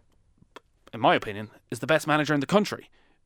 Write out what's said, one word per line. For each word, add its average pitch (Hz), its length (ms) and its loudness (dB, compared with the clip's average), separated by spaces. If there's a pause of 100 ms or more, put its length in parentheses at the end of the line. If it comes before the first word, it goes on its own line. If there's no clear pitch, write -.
(920)
in 113 80 -12
my 160 140 4
opinion, 107 360 -6 (200)
is 120 80 -8
the 139 80 -8
best 151 200 0
manager 151 280 0
in 143 60 0
the 139 60 -4
country. - 440 0 (360)